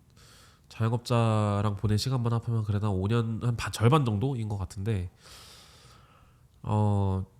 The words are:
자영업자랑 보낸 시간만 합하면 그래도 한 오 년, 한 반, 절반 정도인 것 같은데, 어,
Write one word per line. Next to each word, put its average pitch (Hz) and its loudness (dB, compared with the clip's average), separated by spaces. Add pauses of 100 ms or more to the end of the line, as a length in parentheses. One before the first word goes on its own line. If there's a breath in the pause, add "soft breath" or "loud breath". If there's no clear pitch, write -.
(680 soft breath)
자영업자랑 110 0
보낸 104 0
시간만 120 0
합하면 113 -2
그래도 104 0
한 104 0
오 92 0
년, 113 0
한 120 0
반, - -6
절반 131 4
정도인 113 -2
것 104 -4
같은데, 95 -4 (1500 soft breath)
어, 101 2 (140)